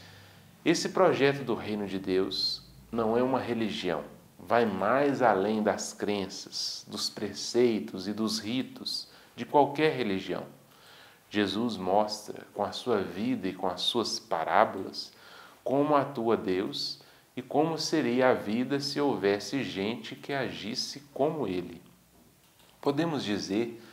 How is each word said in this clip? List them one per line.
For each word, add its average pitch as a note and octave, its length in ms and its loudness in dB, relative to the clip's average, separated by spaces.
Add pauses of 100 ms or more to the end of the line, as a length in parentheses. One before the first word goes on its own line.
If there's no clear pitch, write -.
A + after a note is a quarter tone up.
(640)
Esse E3+ 260 2
projeto C#3 540 4
do A#2 120 0
reino G2+ 320 -4
de F#2+ 100 -4
Deus F#2 640 0 (300)
não A2+ 260 2
é B2 60 4
uma C3 160 2
religião. G2 640 -2 (340)
Vai A#2 260 4
mais A#2+ 600 2
além G#2+ 400 6
das - 280 2
crenças, - 960 -6
dos G#2 220 -4
preceitos G#2 1000 0
e G#2+ 60 -2
dos A2 240 -2
ritos A2 720 -6 (280)
de A#2+ 80 -8
qualquer C#3+ 540 2
religião. F#2 480 -2 (840)
Jesus G#2 460 0
mostra, G2 760 0
com G2+ 100 -2
a F#2+ 80 -2
sua A2+ 300 0
vida F#2+ 480 -4
e F2 40 -4
com F#2 140 -4
as F2+ 140 -4
suas - 360 -2
parábolas, F#2+ 960 0 (500)
como C#3+ 320 2
atua C3 440 2
Deus F#2+ 640 -4 (340)
e B2+ 60 -8
como D#3 360 0
seria B2+ 520 2
a B2 40 6
vida B2 460 0
se C#3 220 -4
houvesse G#2 600 2
gente G2+ 540 -4
que - 160 -10
agisse A#2 720 -6 (120)
como D3 320 0
ele. F2+ 360 -4 (960)
Podemos C#3 460 0
dizer G2+ 680 -2